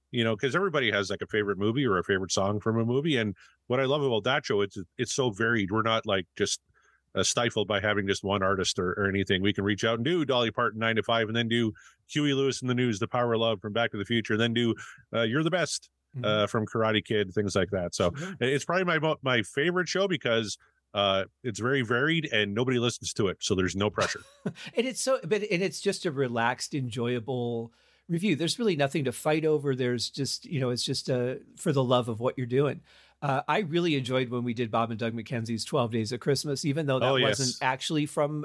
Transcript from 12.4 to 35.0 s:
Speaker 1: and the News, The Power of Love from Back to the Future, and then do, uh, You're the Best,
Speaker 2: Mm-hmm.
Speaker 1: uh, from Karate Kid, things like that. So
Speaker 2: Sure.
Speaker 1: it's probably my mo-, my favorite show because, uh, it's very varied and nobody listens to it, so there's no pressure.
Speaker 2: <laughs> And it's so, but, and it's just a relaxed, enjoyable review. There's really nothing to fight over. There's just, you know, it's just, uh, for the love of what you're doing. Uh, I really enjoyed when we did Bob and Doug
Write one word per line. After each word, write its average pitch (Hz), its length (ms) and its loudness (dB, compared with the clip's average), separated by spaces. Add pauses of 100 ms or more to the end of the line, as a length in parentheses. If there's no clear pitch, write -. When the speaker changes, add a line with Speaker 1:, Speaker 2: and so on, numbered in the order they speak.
Speaker 1:
and 127 100 -4
the 123 60 2
News, 120 240 2
The 110 80 -2
Power 120 240 0
of 113 80 2
Love 113 220 0
from 107 100 -8
Back 117 200 0
to 110 60 -6
the 101 60 -4
Future, 113 300 0
and 107 80 2
then 117 120 2
do, 117 220 2 (380)
uh, 113 80 0
You're 117 220 0
the 170 60 0
Best, 165 400 -2 (240)
Speaker 2:
Mm-hmm. 120 120 -8
Speaker 1:
uh, 107 220 2
from 110 200 -2
Karate 110 380 2
Kid, 104 280 0
things 101 220 0
like 95 140 4
that. 90 260 -4
So - 180 2
Speaker 2:
Sure. 170 280 -8
Speaker 1:
it's 135 240 0
probably 185 180 0
my 170 160 2
mo-, 156 220 0
my 127 220 2
favorite 175 440 -2
show 190 220 0
because, 113 480 0 (360)
uh, 98 300 2 (180)
it's 104 200 -6
very 131 220 2
varied 143 500 0
and 104 200 2
nobody 127 260 2
listens - 340 -2
to 98 160 0
it, 82 100 -4
so - 160 0
there's 92 220 0
no 104 120 2
pressure. - 300 -2 (240)
Speaker 2:
<laughs> - 320 -10
And 240 100 0
it's 262 140 -6
so, 262 240 0
but, 190 200 0
and 190 200 0
it's 185 160 -4
just 190 260 -2
a 170 60 0
relaxed, 123 640 0
enjoyable 120 960 -2 (380)
review. 170 260 2
There's 156 240 -2
really 214 160 2
nothing 139 300 0
to 120 80 0
fight 156 320 0
over. 143 280 2
There's 123 360 0
just, - 340 -6
you 156 160 -4
know, 127 100 0
it's 123 140 -2
just, - 260 -4
uh, 127 260 0 (200)
for - 160 -2
the 135 120 4
love 123 260 4
of 110 100 -6
what 123 180 -2
you're 127 80 -4
doing. 127 360 0 (400)
Uh, 139 260 0
I 160 120 2
really 170 360 0
enjoyed 127 340 0
when 120 140 -2
we 120 100 -2
did 117 160 -2
Bob 117 200 2
and 113 100 -4
Doug 117 140 -2